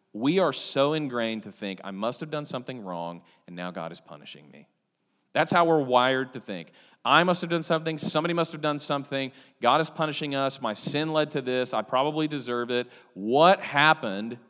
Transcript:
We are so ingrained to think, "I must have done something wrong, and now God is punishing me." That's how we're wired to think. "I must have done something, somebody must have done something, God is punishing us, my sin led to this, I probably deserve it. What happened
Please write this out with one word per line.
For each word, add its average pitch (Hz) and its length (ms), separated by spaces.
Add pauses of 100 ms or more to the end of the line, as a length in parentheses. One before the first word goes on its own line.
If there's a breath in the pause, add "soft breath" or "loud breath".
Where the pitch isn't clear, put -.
(140)
We 143 260
are 156 140
so 143 400
ingrained 117 500
to 101 80
think, 95 320
"I 98 80
must 110 300
have 156 80
done 147 160
something 127 360
wrong, 85 400 (260 soft breath)
and 87 80
now 87 160
God 85 200
is 85 80
punishing 73 500
me." 71 200 (640)
That's 156 180
how 175 140
we're 160 180
wired 131 500
to 123 60
think. 92 320 (320 soft breath)
"I 151 220
must 180 160
have 170 80
done 170 140
something, 160 340
somebody 170 360
must 165 200
have 151 80
done 147 180
something, 139 540 (280 loud breath)
God 135 200
is 160 80
punishing 151 460
us, 135 260
my 110 120
sin 156 380
led 151 200
to 143 100
this, 127 320
I 110 80
probably 151 480
deserve 120 420
it. 123 160 (260 loud breath)
What 143 460
happened 120 800 (100)